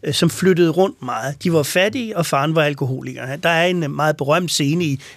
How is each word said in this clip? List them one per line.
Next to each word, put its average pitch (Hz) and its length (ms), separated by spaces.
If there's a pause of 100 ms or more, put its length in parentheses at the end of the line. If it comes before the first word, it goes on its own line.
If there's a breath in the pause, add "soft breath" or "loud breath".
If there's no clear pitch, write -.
øh, 147 120
som 170 160
flyttede 175 400
rundt 185 320
meget. 127 400
De 180 100
var 160 100
fattige, 214 540
og 170 100
faren 151 280
var 160 80
alkoholiker. 131 760
Der 170 120
er 170 180
en, 180 160
øh, 143 80
meget 151 260
berømt 156 340
scene 156 340
i 139 160 (160 loud breath)